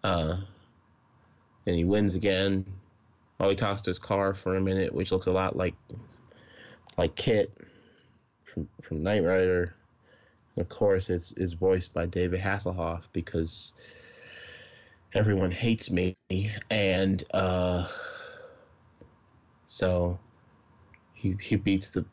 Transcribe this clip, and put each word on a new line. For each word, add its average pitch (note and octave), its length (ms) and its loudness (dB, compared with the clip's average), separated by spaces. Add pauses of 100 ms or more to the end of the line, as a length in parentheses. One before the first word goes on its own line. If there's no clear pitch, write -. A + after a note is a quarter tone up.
Uh, F2 340 0 (1300)
and F2+ 100 0
he E2+ 80 2
wins G2 320 4
again. F#2+ 500 2 (760)
Oh, G2 100 4
he G2 60 4
talks G2+ 260 -2
to G2 100 -4
his F#2 80 -4
car G2 340 0
for F#2+ 220 -2
a F#2+ 60 2
minute, F#2+ 320 0
which F2+ 180 -2
looks F#2+ 160 0
a F#2 40 2
lot F#2 240 2
like, F2+ 200 -2 (1200)
like E2+ 180 0
Kit G#2+ 400 2 (880)
from, - 240 -8 (140)
from D#2 220 -8
Knight G2+ 200 2
Rider. F2+ 520 2 (800)
And - 80 -4
of F2 60 -8
course, F#2+ 400 0
it's, F2 280 -4
it's F2+ 160 -2
voiced F#2 400 0
by E2+ 140 -2
David F2+ 320 0
Hasselhoff F#2 640 -4 (100)
because E2 600 -4 (1400)
everyone G2 380 4
hates A2+ 400 0
me. F2+ 240 0 (560)
And, F#2+ 600 2
uh, F2+ 560 2 (1800)
so F2+ 500 0 (960)
he, F#2+ 260 -2
he - 180 0
beats G2 320 0
the - 240 -2